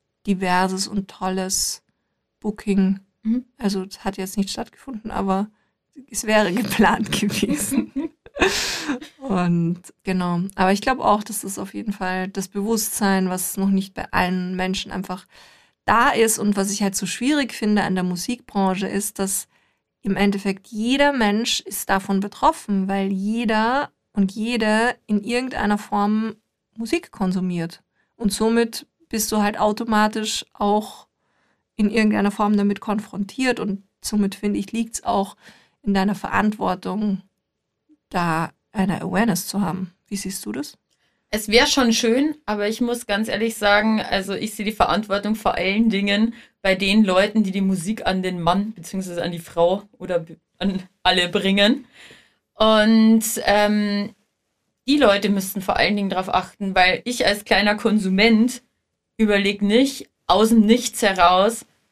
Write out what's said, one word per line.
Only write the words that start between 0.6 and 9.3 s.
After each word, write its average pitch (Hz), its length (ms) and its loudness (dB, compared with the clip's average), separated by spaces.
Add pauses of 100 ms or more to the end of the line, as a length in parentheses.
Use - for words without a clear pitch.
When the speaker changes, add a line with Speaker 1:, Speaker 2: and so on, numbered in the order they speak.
Speaker 1:
und 196 200 -4
tolles 190 760 -4 (580)
Booking. 196 600 0 (220)
Speaker 2:
Mhm. 240 240 -2 (100)
Speaker 1:
Also 196 260 -2
es - 220 -14
hat 196 140 -6
jetzt 196 180 -8
nicht 196 140 -2
stattgefunden, 226 600 -12
aber 196 380 -2 (640)
es - 140 -8
wäre 214 280 2
<laughs> - 0 -
geplant 208 600 2
gewesen. 277 1000 -2 (1080)
Und 175 600 0 (220)